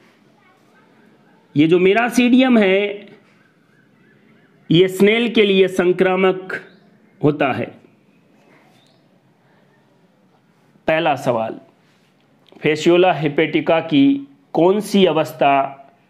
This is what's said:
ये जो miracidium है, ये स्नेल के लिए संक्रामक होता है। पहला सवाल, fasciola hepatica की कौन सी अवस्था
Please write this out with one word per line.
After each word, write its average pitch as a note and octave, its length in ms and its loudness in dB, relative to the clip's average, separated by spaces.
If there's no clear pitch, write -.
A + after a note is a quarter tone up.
ये D#3 100 4
जो F3+ 120 2
miracidium A#3+ 800 2
है, G3+ 480 -2
ये F3 160 4
स्नेल G#3+ 420 0
के A3 160 2
लिए F#3+ 220 2
संक्रामक F#3 880 -2
होता D3 280 -2
है। A2+ 300 -10
पहला D#3+ 280 0
सवाल, A#2 440 -4
fasciola E3+ 560 2
hepatica D#3 600 -2
की C#3 460 0
कौन F#3 260 0
सी G3+ 260 0
अवस्था C#3+ 720 -2